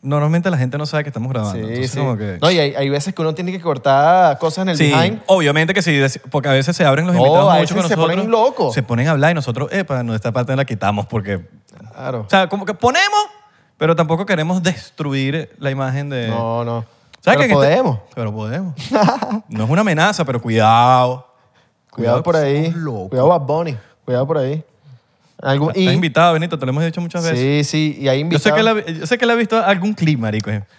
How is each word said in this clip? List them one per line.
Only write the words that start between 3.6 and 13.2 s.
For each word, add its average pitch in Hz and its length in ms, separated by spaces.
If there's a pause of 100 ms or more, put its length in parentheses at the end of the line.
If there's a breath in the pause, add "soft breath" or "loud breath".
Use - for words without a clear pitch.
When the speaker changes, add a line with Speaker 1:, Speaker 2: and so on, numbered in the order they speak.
Speaker 2:
cortar 147 760
cosas 165 260
en 190 60
el 165 80
Speaker 1:
Sí, 151 140
Speaker 2:
behind. 180 360
Speaker 1:
obviamente 160 460
que 196 80
sí, 170 100
deci-, 135 380
porque 143 200
a 135 40
veces 135 220
se 175 100
abren 147 220
los 180 80
Speaker 2:
No, 123 60
Speaker 1:
invitados 170 280
Speaker 2:
a 170 100
Speaker 1:
mucho - 20
Speaker 2:
veces 170 140
Speaker 1:
con 190 140
Speaker 2:
se 214 60
Speaker 1:
nosotros. 165 220
Speaker 2:
ponen 214 140
locos. 226 440
Speaker 1:
Se 135 80
ponen 120 240
a 165 40
hablar 151 200
y 170 40
nosotros, 131 360
"Epa, 143 320
no, 113 100
esta 110 180
parte 123 240
la 135 100
quitamos", 104 420
porque 98 400 (460)
Speaker 2:
Claro. 123 340
Speaker 1:
o - 20
sea, 190 200
como 202 160
que 208 80
ponemos, 381 520 (520 soft breath)